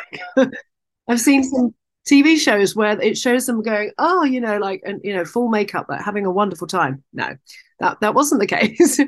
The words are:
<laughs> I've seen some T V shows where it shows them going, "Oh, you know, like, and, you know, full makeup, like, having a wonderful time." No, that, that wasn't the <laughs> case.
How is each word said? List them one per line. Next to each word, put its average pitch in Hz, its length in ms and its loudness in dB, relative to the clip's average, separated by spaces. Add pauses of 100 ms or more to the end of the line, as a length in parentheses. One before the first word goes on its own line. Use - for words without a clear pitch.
(360)
<laughs> - 720 -4
I've 233 120 0
seen 269 240 4
some 254 300 -2 (340)
T 285 160 6
V 320 140 4
shows 208 380 2
where 214 240 0
it 214 180 0
shows 254 280 0
them 233 160 -2
going, 208 380 -4
"Oh, 339 240 2
you 262 160 0
know, 214 180 -2
like, 196 260 -4
and, 202 200 -8
you 202 100 -6
know, 180 120 -2
full 240 220 -2
makeup, 208 420 -2
like, 139 120 -8
having 202 240 -4
a 185 60 -2
wonderful 180 340 -2
time." 151 380 -2 (100)
No, 123 220 -6 (440)
that, - 200 -2
that 214 160 0
wasn't 285 260 2
the 196 60 0
<laughs> 175 100 -2
case. - 500 2